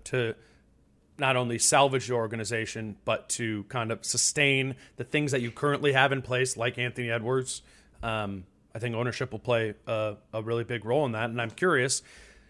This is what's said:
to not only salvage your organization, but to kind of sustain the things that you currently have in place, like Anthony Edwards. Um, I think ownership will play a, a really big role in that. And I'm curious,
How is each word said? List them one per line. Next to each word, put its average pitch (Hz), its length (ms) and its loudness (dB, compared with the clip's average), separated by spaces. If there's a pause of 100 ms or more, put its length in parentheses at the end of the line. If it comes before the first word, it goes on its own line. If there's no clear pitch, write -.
to 117 300 -2 (800)
not 135 180 2
only 120 240 0
salvage 135 500 4
your 123 100 2
organization, 110 840 -4
but - 240 0
to 110 360 -2
kind 113 260 -4
of 107 120 -4
sustain 135 720 2 (220)
the 127 60 -8
things 147 280 0
that 135 100 0
you 117 100 -2
currently 143 420 2
have 131 180 6
in 135 100 0
place, 127 360 -2
like 123 200 -2
Anthony 123 320 -4
Edwards. 123 520 -2 (420)
Um, 104 420 -4 (280)
I 117 60 -10
think 117 160 -4
ownership 120 360 -2
will 110 80 -8
play 113 360 0 (120)
a, 110 280 -2 (180)
a 110 80 -2
really 117 240 -2
big 110 200 -6
role 139 200 2
in 120 80 -4
that. 113 160 -2
And 120 120 -4
I'm 113 100 -4
curious, 135 500 2 (480)